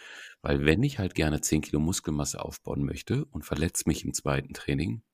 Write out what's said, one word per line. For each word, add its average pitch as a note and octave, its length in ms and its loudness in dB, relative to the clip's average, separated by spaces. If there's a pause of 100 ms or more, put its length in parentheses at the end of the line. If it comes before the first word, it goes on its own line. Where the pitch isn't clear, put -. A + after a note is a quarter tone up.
(400)
Weil C#2+ 240 4
wenn D#2+ 180 6
ich C#3 160 0
halt F#2+ 160 0
gerne D2+ 280 2
zehn - 180 2
Kilo - 180 0
Muskelmasse D2+ 640 0
aufbauen - 420 -4
möchte - 420 -2
und - 180 -10
verletze D#2 420 -2
mich - 180 0
im D2 100 -4
zweiten C#2 400 -2
Training, F#2 480 -2 (120)